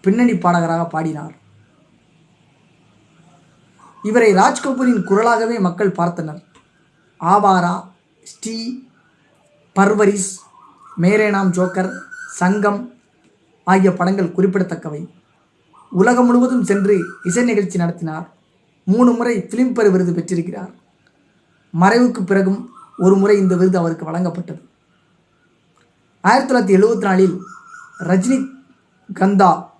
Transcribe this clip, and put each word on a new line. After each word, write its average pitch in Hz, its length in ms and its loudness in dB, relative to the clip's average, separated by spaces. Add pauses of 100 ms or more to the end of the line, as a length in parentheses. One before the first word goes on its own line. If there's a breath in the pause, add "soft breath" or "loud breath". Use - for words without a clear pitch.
பின்னணி 226 280 2
பாடகராக 170 560 0
பாடினார். 156 460 -8 (2750)
இவரை 214 300 4
ராஜ் 196 280 2
கபூரின் 247 420 0
குரலாகவே 226 560 0
மக்கள் 185 300 0
பார்த்தனர். 170 500 -6 (800)
ஆவாரா, 185 540 2 (500)
ஸ்ரீ, - 320 -14 (1200)
பர்வரிஸ், 202 540 2 (680)
மேரே 208 320 2
நாம் 196 220 0
ஜோக்கர், 185 380 -4 (440)
சங்கம் 202 460 0 (840)
ஆகிய 190 260 2
படங்கள் 180 400 -2
குறிப்பிடத்தக்கவை. 175 680 -4 (920)
உலகம் 240 340 4
முழுவதும் 247 380 2
சென்று 202 300 0 (280)
இசை 226 220 -2
நிகழ்ச்சி 202 340 -2
நடத்தினார். 170 480 -6 (600)
மூணு 240 260 4
முறை 233 260 -2
ஃபிலிம்பேர் 233 520 0
விருது 185 220 0
பெற்றிருக்கிறார். 165 580 -6 (1040)
மறைவுக்கு 220 500 2
பிறகும் 190 360 0 (380)
ஒரு 190 180 4
முறை 202 220 4
இந்த 180 180 2
விருது 185 220 2
அவருக்கு 165 260 -4
வழங்கப்பட்டது. 170 560 -8 (1600)
ஆயிரத்தி 262 240 2
தொள்ளாயிரத்தி 202 280 2
எழுபத்தி 202 320 2
நாலில் 185 280 2 (640)
ரஜினிகந்தா 190 1500 0 (300)